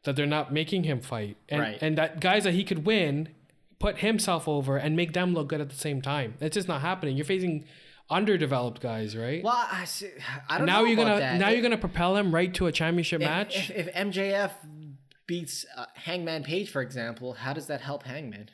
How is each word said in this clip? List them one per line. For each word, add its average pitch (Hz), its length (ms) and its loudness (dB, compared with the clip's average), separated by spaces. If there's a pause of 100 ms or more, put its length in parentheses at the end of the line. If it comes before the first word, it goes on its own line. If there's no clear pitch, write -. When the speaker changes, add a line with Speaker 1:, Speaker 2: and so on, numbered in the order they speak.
Speaker 1:
that 139 120 -2
they're 147 80 2
not 147 260 0
making 156 340 0
him 147 140 0
fight, 110 380 -6 (140)
and, 143 100 2
Speaker 2:
Right. 107 220 -2
Speaker 1:
and 156 160 2
that 156 220 0
guys 196 240 4
that 180 100 4
he 190 100 2
could 160 220 -2
win, 160 420 2 (500)
put 202 200 0
himself 202 500 2
over 139 300 0
and 156 180 0
make 170 160 0
them 180 220 2
look 151 140 0
good 151 120 -2
at 143 80 -4
the 143 80 -14
same 143 240 -4
time. 135 400 -2
It's 156 140 -2
just 190 140 -2
not 151 120 -2
happening. 170 360 -2
You're 147 100 -2
facing 180 380 0 (440)
underdeveloped 151 720 2
guys, 110 340 -4
right? 123 300 -4
Speaker 2:
Well, 240 260 2
I 180 140 -4
see, 190 240 -8 (400)
I 156 100 0
don't 156 80 4
Speaker 1:
Now 190 140 6
Speaker 2:
know 226 60 8
Speaker 1:
you're 226 80 6
Speaker 2:
about 226 140 6
Speaker 1:
gonna, 208 120 4
Speaker 2:
that. 139 180 2
Speaker 1:
now 196 100 4
Speaker 2:
If 220 60 6
Speaker 1:
you're 240 80 2
gonna 233 140 4
propel 180 400 2
him 196 180 4
right 180 200 4
to 185 120 2
a 160 60 2
championship 165 480 2
Speaker 2:
if, 151 80 2
Speaker 1:
match? 190 420 -2
Speaker 2:
if, 180 180 -4
if - 40 -
M 196 180 -2
J 196 220 0
F 196 220 0 (720)
beats, 170 400 -6 (100)
uh, 123 180 -10
Hangman 165 480 -4
Page, 175 280 -4
for 139 120 -4
example, 123 520 -6
how 127 180 -6
does 151 140 -6
that 139 160 -6
help 143 220 -8
Hangman? 120 480 -12